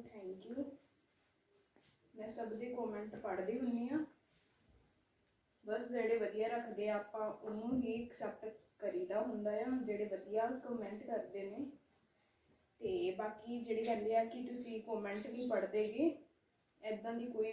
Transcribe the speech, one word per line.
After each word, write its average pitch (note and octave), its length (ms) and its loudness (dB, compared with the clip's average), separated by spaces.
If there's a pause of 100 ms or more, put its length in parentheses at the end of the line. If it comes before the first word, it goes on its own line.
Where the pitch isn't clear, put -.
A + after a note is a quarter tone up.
thank F#3+ 400 -10
you। C4 160 -2 (1500)
ਮੈਂ A3 140 -8
ਸਭ A3+ 260 -4
ਦੇ A#3+ 200 -4
ਕੁਮੈਂਟ G#3+ 420 -2
ਪੜ੍ਹਦੀ G3+ 440 -2
ਹੁੰਦੀ A#3+ 280 2
ਹਾਂ। D#4 160 2 (1600)
ਬਸ A#3 280 0
ਜਿਹੜੇ A3+ 260 4
ਵਧੀਆ G#3+ 300 2
ਰੱਖਦੇ A3 400 0
ਆ G#3+ 80 4
ਆਪਾਂ G#3+ 340 -2
ਉਹਨੂੰ A3 520 0
ਹੀ A3+ 200 0
ਐਕਸੈਪਟ A3 560 -6 (220)
ਕਰੀਦਾ F4 400 2
ਹੁੰਦਾ G#3 320 0
ਆ, G#3+ 120 2 (220)
ਜਿਹੜੇ G#3 220 0
ਵਧੀਆ G3+ 360 2 (200)
ਕੁਮੈਂਟ G#3+ 420 -4
ਕਰਦੇ G3+ 380 -2
ਨੇ। A3 200 -4 (1160)
ਤੇ F#3 380 2
ਬਾਕੀ A3+ 420 -4
ਜਿਹੜੇ A3+ 240 0
ਕਹਿੰਦੇ A3 320 4
ਆ A3+ 80 8
ਕਿ B3 180 -4
ਤੁਸੀਂ A#3+ 400 -6
ਕੁਮੈਂਟ G#3 440 -2
ਨਹੀਂ A#3+ 220 -2
ਪੜ੍ਹਦੇ G#3 400 4
ਗੇ, B3+ 180 4 (760)
ਇੱਦਾਂ G#3+ 320 -2
ਦੀ A#3+ 180 -2
ਕੋਈ A3 200 2